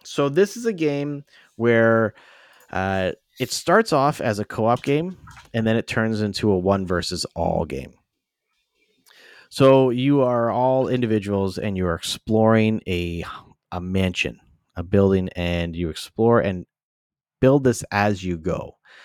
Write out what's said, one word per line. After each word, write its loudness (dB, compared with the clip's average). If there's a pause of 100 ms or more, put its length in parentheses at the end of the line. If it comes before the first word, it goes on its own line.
So -2
this 0
is -6
a -2
game -4 (320)
where, 2 (580)
uh, -2 (260)
it -4
starts 0
off 0
as -2
a -4
co-op -2
game, -2 (380)
and 0
then 2
it -2
turns -2
into -2
a 4
one 2
versus -4 (120)
all -2
game. -12 (1600)
So 6
you 2
are 2
all 2
individuals, -2
and -4
you 0
are 0
exploring 2
a, -4 (480)
a -8
mansion, -2 (360)
a -8
building, 4
and -4
you -4
explore 0
and -4 (760)
build 4
this 0
as 0
you -4
go. -8 (260)